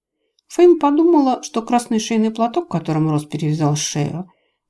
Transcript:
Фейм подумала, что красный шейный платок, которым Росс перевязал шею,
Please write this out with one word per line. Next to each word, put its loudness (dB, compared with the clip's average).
Фейм 4
подумала, 2
что -6
красный -2
шейный 0
платок, -4
которым -2
Росс -2
перевязал -2
шею, -6